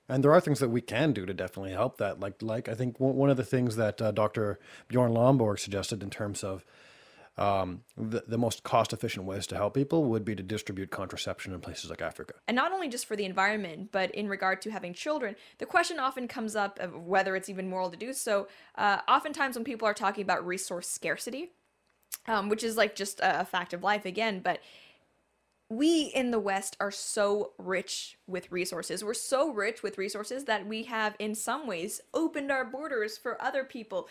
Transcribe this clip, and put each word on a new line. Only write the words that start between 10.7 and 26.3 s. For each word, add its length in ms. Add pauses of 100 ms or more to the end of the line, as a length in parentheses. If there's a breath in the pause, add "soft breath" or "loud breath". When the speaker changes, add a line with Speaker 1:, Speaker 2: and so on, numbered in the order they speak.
Speaker 1:
contraception 640
in 60
places 280
like 140
Africa. 320 (140)
Speaker 2:
And 80
not 160
only 180
just 160
for 100
the 100
environment, 640
but 180
in 180
regard 360
to 80
having 240
children, 400 (240 loud breath)
the 80
question 320
often 280
comes 280
up 240
of 160 (100)
whether 300
it's 120
even 220
moral 220
to 40
do 160
so. 360 (260 loud breath)
Uh, 340
oftentimes 480
when 100
people 220
are 60
talking 300
about 240
resource 420
scarcity, 640 (760)
um, 220
which 140
is, 120
like, 200
just 240
a, 220
a 40
fact 260
of 120
life 220
again, 340
but 200 (1080 loud breath)
we 460
in 160